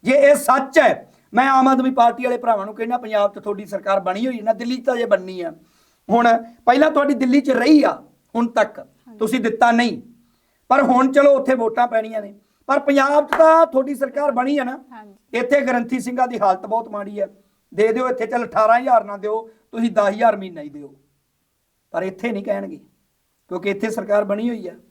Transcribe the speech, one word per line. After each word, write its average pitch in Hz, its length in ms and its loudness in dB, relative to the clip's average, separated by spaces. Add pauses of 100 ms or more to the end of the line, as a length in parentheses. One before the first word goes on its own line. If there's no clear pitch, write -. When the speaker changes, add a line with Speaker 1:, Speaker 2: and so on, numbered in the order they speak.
Speaker 1:
ਜੇ 233 80 0
ਇਹ 285 240 6
ਸੱਚ 269 440 2
ਹੈ, - 320 0 (220)
ਮੈਂ 254 160 2
ਆਮ 262 180 4
ਆਦਮੀ 262 240 2
ਪਾਰਟੀ 240 320 2
ਵਾਲੇ 247 140 -2
ਭਰਾਵਾਂ 226 280 -2
ਨੂੰ 214 100 -12
ਕਹਿਣਾ, 226 220 -4
ਪੰਜਾਬ 214 360 -2
'ਚ 208 60 -16
ਤੁਹਾਡੀ 202 260 -8
ਸਰਕਾਰ 196 340 -4
ਬਣੀ 190 280 -4
ਹੋਈ 247 100 -6
ਹੈ 208 60 -12
ਨਾ, 220 100 0
ਦਿੱਲੀ 240 240 -6
'ਚ 240 80 -10
ਤਾਂ 254 100 0
ਜੇ 240 100 -4
ਬਣਨੀ 185 360 -4
ਆ। 165 100 -8 (580)
ਹੁਣ 240 180 4 (380)
ਪਹਿਲਾਂ 294 260 4
ਤੁਹਾਡੀ 285 220 0
ਦਿੱਲੀ 262 280 2
'ਚ - 80 -6
ਰਹੀ 262 340 4
ਆ - 200 -2 (320)
ਹੁਣ 233 120 0
ਤੱਕ, - 320 -2
Speaker 2:
ਹਾਂਜੀ। - 380 -20
Speaker 1:
ਤੁਸੀਂ 220 220 -2
ਦਿੱਤਾ 226 320 2
ਨਹੀਂ, 233 300 0 (680)
ਪਰ 277 140 2
ਹੁਣ 254 300 2
ਚਲੋ 285 240 6
ਉੱਥੇ 262 200 0
ਵੋਟਾਂ 226 320 -2
ਪੈਣੀਆਂ 220 340 -4
ਨੇ, 202 120 -16 (320)
ਪਰ 277 140 0
ਪੰਜਾਬ 285 480 2
'ਚ - 40 -6
ਤਾਂ 320 340 6
ਤੁਹਾਡੀ 269 300 -2
ਸਰਕਾਰ 277 360 -4
ਬਣੀ 254 260 -2
ਆ 269 60 -2
ਨਾ। 254 160 -10 (120)
Speaker 2:
ਹਾਂਜੀ। 214 460 -12
Speaker 1:
ਇੱਥੇ 262 240 2
ਗ੍ਰੰਥੀ 240 380 -2
ਸਿੰਘਾਂ 247 280 -2
ਦੀ 240 120 -8
ਹਾਲਤ 190 260 0
ਬਹੁਤ 220 240 -6
ਮਾੜੀ 208 300 -10
ਆ, 196 80 -4 (460)
ਦੇ 220 200 0
ਦਿਓ 254 160 -2
ਇੱਥੇ, 247 180 -4
ਚੱਲ 240 180 -4
ਅਠਾਰਾਂ 220 340 2
ਹਜ਼ਾਰ 247 240 2
ਨਾ 202 140 -12
ਦਿਓ, 220 320 -8 (220)
ਤੁਸੀਂ 233 200 -2
ਦਸ 202 180 0
ਹਜ਼ਾਰ 214 280 0
ਮਹੀਨਾ 180 240 -14
ਹੀ 147 80 -16
ਦਿਓ, 143 240 -18 (1000)
ਪਰ 170 120 -6
ਇੱਥੇ 190 280 -8
ਨਹੀਂ 196 120 -8
ਕਹਿਣਗੇ, 196 340 -8 (720)
ਕਿਉਂਕਿ 180 220 -8
ਇੱਥੇ 202 200 -4
ਸਰਕਾਰ 208 340 -2
ਬਣੀ 208 260 -4
ਹੋਈ 208 180 -10
ਆ 170 60 -14 (180)